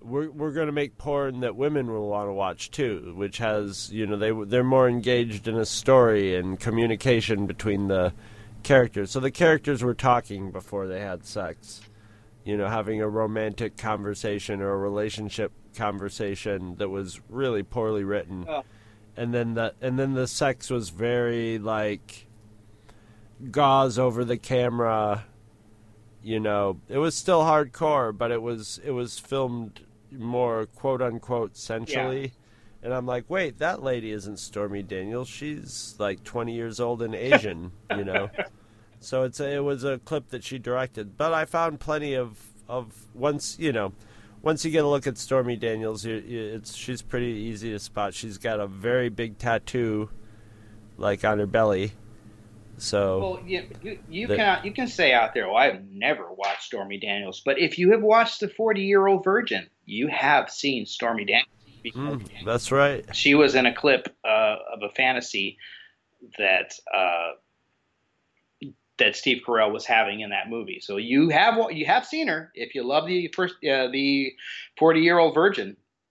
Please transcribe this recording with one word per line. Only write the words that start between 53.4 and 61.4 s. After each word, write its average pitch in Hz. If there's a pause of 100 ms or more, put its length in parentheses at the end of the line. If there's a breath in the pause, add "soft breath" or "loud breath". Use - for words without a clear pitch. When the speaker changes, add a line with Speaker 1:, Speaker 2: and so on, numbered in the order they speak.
Speaker 2:
you, 180 (180)
you, 202 (100)
you 190
Speaker 1:
the 208
Speaker 2:
can, 196
you 202
can 247
say 147
out 117
there, 107
"Oh, 98
I've 113
never 98
watched 98
Stormy 101
Daniels," 101
but 139
if 160
you 180
have 214
watched 220
The 202
Forty-Year-Old 196
Virgin, 190 (160)
you 117
have 135
seen 127
Stormy 113
Daniels 117 (360)